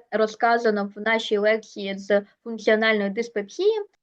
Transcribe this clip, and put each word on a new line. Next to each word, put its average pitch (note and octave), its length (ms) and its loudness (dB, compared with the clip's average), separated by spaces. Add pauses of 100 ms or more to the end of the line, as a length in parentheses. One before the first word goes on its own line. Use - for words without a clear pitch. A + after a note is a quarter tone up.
(100)
розказано A3 840 0
в G#3 40 -10
нашій A3 380 0
лекції G#3 600 -2
з G3+ 240 2 (220)
функціональної A3 640 0
диспепсії, A#3 720 -2 (200)